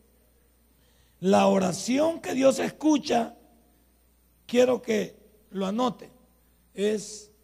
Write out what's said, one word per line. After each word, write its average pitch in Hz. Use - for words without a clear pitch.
la 196
oración 214
que -
Dios 254
escucha, 240
quiero 247
que 202
lo 190
anote, 220
es 208